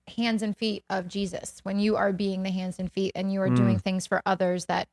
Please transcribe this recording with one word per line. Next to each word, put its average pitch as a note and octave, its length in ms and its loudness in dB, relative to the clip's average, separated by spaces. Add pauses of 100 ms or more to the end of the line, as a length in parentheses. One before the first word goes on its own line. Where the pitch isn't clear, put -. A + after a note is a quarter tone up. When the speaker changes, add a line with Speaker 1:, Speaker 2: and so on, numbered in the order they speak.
(180)
Speaker 1:
hands A3+ 240 0
and G#3+ 160 -2
feet G#3+ 320 -2
of F#3 180 -4
Jesus, F#3+ 540 -6
when G3 180 -4
you G#3 160 4
are G3+ 160 2
being F#3+ 300 -2
the F#3+ 80 -2
hands F#3 300 -4
and F#3 120 -4
feet G3 220 0
and F#3+ 180 -2
you G3 120 0
are F#3+ 60 4
doing B2 280 6
Speaker 2:
Mm. F#2+ 60 -2
Speaker 1:
things F#3 240 -2
for - 180 0
others F3+ 400 2
that F3+ 280 -2